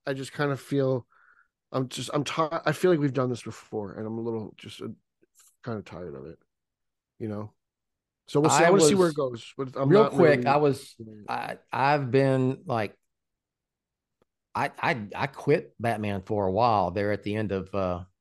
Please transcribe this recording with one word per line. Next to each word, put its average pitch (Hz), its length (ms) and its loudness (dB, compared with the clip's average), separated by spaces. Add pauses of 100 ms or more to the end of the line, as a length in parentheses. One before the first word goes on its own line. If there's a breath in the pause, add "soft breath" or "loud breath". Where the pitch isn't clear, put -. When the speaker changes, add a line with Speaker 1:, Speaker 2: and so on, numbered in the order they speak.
Speaker 1:
I 143 60 -2
just 135 200 -10
kind 147 200 -2
of 131 80 -6
feel, 131 460 -2 (640 soft breath)
I'm 131 180 -2
just, 127 240 -10
I'm 147 120 -2
tired. 160 420 -4
I 160 60 2
feel 185 180 2
like 170 100 4
we've 143 120 0
done 127 180 -2
this 120 120 -8
before, 107 520 -10
and 110 120 -10
I'm 113 120 -8
a - 20 -6
little 113 360 -8
just, - 260 -18
uh, 107 60 -10 (720)
kind 113 160 -8
of 95 60 -10
tired 85 320 -14
of 67 100 -14
it. 82 120 -18 (840)
You 113 80 -8
know, 107 240 -10 (720)
so 143 140 0
we'll 151 100 4
see. 143 140 6
I 170 40 8
Speaker 2:
I - 20 6
Speaker 1:
wanna 190 120 6
see 160 140 6
where 185 100 6
Speaker 2:
was, 165 60 0
Speaker 1:
it 143 40 -16
goes. 127 400 -6
But 135 120 -8 (120)
I'm 139 80 2
Speaker 2:
real 151 140 8
Speaker 1:
not 139 100 0
Speaker 2:
quick, 147 260 6
Speaker 1:
really 123 80 -2
Speaker 2:
I 139 100 4
was, 147 420 0
Speaker 1:
enjoying 110 220 -18
it. 101 100 -20
Speaker 2:
I, 120 280 -8 (140)
I've 135 380 0
been 135 560 2
like, 113 280 -4 (1600)
I, 135 180 -2 (100)
I, 120 320 -2
I 110 140 -4
quit - 500 -2
Batman 104 440 -2
for 104 240 -2
a 95 60 0
while 104 380 2
there 101 220 -2
at 101 100 -6
the 104 140 -4
end 107 160 -4
of, 95 200 -6
uh, 92 300 -4 (180)